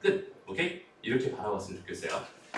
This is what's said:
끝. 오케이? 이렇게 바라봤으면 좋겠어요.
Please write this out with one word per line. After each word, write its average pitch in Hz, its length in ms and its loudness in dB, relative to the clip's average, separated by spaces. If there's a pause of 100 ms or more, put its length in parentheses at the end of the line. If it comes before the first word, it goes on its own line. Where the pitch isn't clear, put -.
끝. - 320 4 (120)
오케이? - 380 -2 (160)
이렇게 127 340 2
바라봤으면 95 460 -2
좋겠어요. - 460 -4 (320)